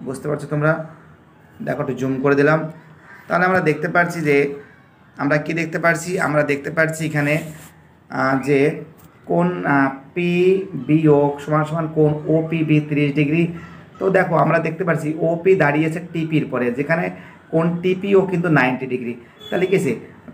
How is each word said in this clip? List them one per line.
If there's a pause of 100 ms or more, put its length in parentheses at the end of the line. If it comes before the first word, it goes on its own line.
বুঝতে
পারছো
তোমরা? (880)
দেখো,
একটু
zoom (120)
করে
দিলাম। (640)
তাহলে
আমরা
দেখতে
পারছি
যে, (800)
আমরা
কি
দেখতে
পারছি?
আমরা
দেখতে
পারছি
এখানে, (760)
আহ, (120)
যে (720)
কোণ,
আহ, (200)
পি (560)
বিয়োগ
সমান
সমান
কোণ (160)
ওপিবি
তিরিশ
ডিগ্রি। (460)
তো
দেখো,
আমরা
দেখতে
পাচ্ছি
ওপি
দাঁড়িয়েছে (120)
টিপির
পরে,
যেখানে (400)
কোণ
টিপিও
কিন্তু
নাইনটি
ডিগ্রি। (360)
তাহলে
কি
আছে? (380)